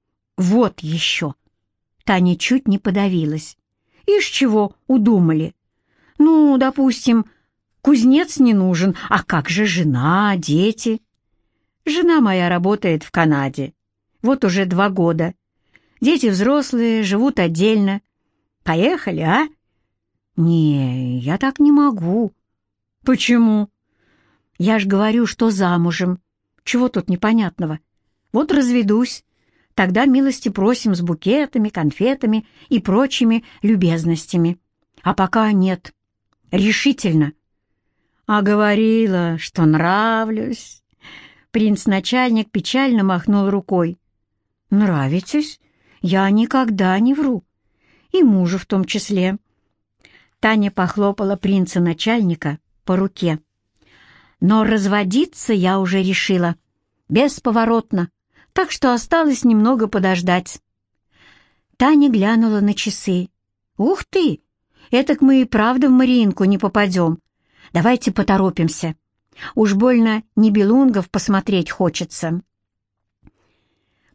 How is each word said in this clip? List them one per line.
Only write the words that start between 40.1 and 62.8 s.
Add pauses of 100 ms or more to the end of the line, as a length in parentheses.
Принц-начальник
печально
махнул
рукой. (680)
«Нравитесь? (420)
Я
никогда
не
вру. (680)
И
мужу
в
том
числе». (1040)
Таня
похлопала
принца-начальника (260)
по
руке. (1000)
«Но
разводиться
я
уже
решила. (520)
Бесповоротно. (420)
Так
что
осталось
немного
подождать». (1160)
Таня
глянула
на
часы. (480)